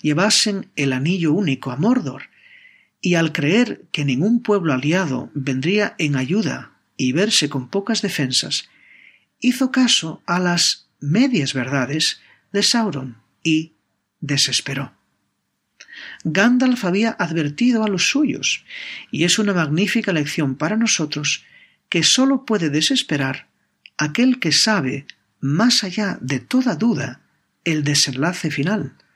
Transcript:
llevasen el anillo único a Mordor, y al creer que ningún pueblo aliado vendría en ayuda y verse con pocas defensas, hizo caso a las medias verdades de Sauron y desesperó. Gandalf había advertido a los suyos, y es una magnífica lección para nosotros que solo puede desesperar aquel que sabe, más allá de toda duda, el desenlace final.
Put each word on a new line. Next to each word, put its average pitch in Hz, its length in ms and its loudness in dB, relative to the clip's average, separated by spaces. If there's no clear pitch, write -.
llevasen 156 760 0
el 135 160 0
anillo 160 400 0
único 143 400 0
a 123 40 -8
Mordor, 170 540 0
y 180 140 2
al 160 160 2
creer 196 600 0
que 147 120 -4
ningún 175 380 2
pueblo 185 300 0
aliado 143 600 0
vendría 147 640 -2
en 147 180 0
ayuda 131 560 -2
y 127 160 0
verse 170 360 0
con 131 200 -6
pocas 202 340 -2
defensas, 139 680 -2
hizo 254 300 2
caso 247 560 0
a 175 120 0
las 175 500 0
medias 175 540 2
verdades 135 680 -2
de 202 100 0
Sauron 143 560 -2
y 160 300 0
desesperó. 135 720 -4
Gandalf 240 600 4
había 202 340 2
advertido 170 680 0
a 214 40 0
los 185 220 0
suyos, - 540 0
y 147 140 0
es 175 140 2
una 202 160 2
magnífica 180 580 2
lección 147 440 0
para 170 200 -2
nosotros 156 680 -2
que 165 140 0
solo 269 420 2
puede 175 260 0
desesperar 147 760 -2
aquel 247 440 2
que 156 120 0
sabe, 139 540 0
más 196 440 0
allá 190 360 -4
de 131 180 -4
toda 254 380 0
duda, 147 460 -2
el 156 180 0
desenlace 147 680 0
final. 151 460 -4